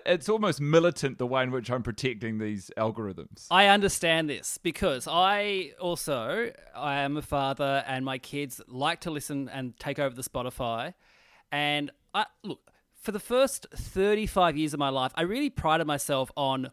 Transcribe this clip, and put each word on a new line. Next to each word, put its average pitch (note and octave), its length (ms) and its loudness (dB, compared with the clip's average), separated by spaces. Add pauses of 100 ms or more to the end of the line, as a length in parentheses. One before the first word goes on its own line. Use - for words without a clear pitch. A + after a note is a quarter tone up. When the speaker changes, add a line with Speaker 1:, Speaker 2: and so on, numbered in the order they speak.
Speaker 1:
it's F3+ 240 2
almost G#3 300 2
militant D3+ 580 4
the B2 100 -2
way B2+ 160 2
in B2+ 80 -2
which A#2+ 200 -4
I'm B2+ 120 0
protecting A2+ 560 -2
these G#2+ 380 -4
algorithms. G#2+ 760 -4
Speaker 2:
I F#3+ 160 8
understand F3 640 4
this - 280 -6
because D#3+ 520 -2
I F#3+ 720 2
also, E3 720 -2 (240)
I C#3 200 -2
am C#3+ 220 -2
a D3 40 -6
father C#3 640 0
and C3 160 -4
my C3 140 -4
kids C#3 500 -8
like C#3 340 -2
to E3+ 100 -6
listen C#3 380 -6
and B2+ 300 -8
take C#3+ 200 -6
over C3+ 160 0
the B2 80 -10
Spotify. B2 720 -6 (600)
And D3 380 0 (220)
I, - 120 0 (180)
look, - 260 -12 (320)
for G#3+ 120 -8
the G3+ 60 -4
first B3+ 460 0 (100)
thirty-five F#3+ 840 2
years D3+ 160 0
of D3+ 60 -2
my C#3 100 2
life, C3 260 0
I E3 80 0
really B3+ 260 0
prided D#3+ 380 0
myself C#3 500 0
on C3 360 0